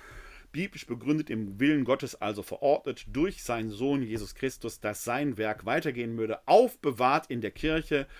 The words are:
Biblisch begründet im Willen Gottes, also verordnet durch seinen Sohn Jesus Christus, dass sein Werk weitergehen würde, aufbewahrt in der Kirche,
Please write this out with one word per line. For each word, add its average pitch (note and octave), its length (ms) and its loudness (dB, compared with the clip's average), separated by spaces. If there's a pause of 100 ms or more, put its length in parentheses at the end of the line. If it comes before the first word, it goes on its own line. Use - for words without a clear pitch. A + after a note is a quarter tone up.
(520)
Biblisch F3 340 -6
begründet C3+ 420 -2
im G#2 300 -4
Willen C#3+ 260 4
Gottes, C3 300 0
also G#2 280 -4
verordnet - 640 0
durch D3 340 -2
seinen A2+ 280 -4
Sohn C3 320 0
Jesus A2 320 -6
Christus, - 460 -6
dass G#2 240 -4
sein B2+ 340 -2
Werk G#2+ 280 -2
weitergehen A#2+ 500 -2
würde, A2 300 -2
aufbewahrt D3 800 4
in A#2+ 140 -4
der G#2+ 100 -2
Kirche, D3+ 560 0 (140)